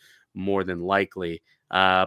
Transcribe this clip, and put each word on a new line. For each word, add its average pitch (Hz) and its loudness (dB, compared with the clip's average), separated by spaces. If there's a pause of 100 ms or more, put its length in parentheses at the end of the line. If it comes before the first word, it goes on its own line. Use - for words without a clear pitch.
(340)
more 98 -2
than 90 -6
likely. 92 -2 (260)
Uh, 92 2